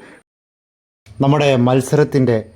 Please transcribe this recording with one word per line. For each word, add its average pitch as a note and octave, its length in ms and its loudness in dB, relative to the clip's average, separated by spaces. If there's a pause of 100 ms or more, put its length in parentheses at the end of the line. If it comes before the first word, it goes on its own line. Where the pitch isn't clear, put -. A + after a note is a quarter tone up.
(1200)
നമ്മുടെ C#3+ 320 2
മത്സരത്തിൻ്റെ C3 800 0 (180)